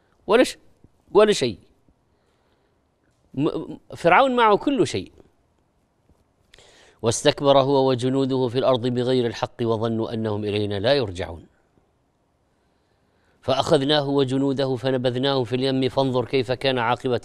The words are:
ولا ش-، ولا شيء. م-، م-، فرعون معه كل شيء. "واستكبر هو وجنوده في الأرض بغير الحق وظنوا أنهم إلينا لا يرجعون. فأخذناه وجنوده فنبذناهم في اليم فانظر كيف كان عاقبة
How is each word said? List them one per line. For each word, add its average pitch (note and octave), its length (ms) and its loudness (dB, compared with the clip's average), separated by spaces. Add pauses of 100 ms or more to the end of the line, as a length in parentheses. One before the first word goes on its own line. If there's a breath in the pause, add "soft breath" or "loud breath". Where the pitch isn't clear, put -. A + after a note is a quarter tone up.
(260)
ولا A#3 180 4
ش-، - 140 -6 (540)
ولا G#3 200 6
شيء. B2 260 -2 (1800)
م-، D3+ 380 -4
م-، - 60 -16 (180)
فرعون A#3+ 400 4
معه G#3+ 200 4
كل B3 300 0
شيء. - 260 -8 (1900 soft breath)
"واستكبر C#3 580 2
هو C3+ 280 2
وجنوده B2+ 600 0
في A#2+ 100 -2
الأرض B2 280 0
بغير B2 400 0
الحق - 360 -6
وظنوا A2+ 520 -2
أنهم G#2+ 300 -4
إلينا G#2 360 -4
لا A#2+ 120 0
يرجعون. F2 540 -4 (1900)
فأخذناه C#3 680 0
وجنوده C3+ 680 0
فنبذناهم C3 680 -2
في B2 120 -4
اليم C3 320 -2
فانظر B2+ 360 0
كيف C3 280 -2
كان C3 260 -2
عاقبة A#2+ 460 -2